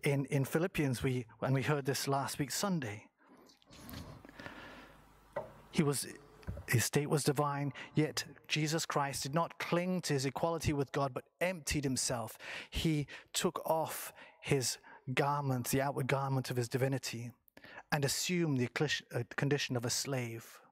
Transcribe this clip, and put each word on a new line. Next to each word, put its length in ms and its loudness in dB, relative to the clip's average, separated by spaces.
In, 220 4
in 180 2
Philippians, 580 2
we, 240 0
when 120 2
we 100 2
heard 220 2
this 220 0
last 320 -2
week 140 -2
Sunday, 560 -2
he 100 4
was, 240 2
his 160 6
state 260 2
was 140 2
divine, 480 2
yet 300 2
Jesus 380 0
Christ 380 0
did 120 -6
not 240 0
cling 440 0
to 100 0
his 140 2
equality 480 0
with 180 0
God, 220 0
but 100 -8
emptied 440 -2
himself. 520 -2
He 380 2
took 320 0
off 480 -2
his 360 2
garment, 540 2
the 120 4
outward 260 0
garment 440 0
of 60 0
his 120 0
divinity, 640 -2
and 140 2
assumed 540 2
the 100 2
clis-, 340 0
uh, 80 0
condition 400 2
of 100 -2
a 40 0
slave. 720 -4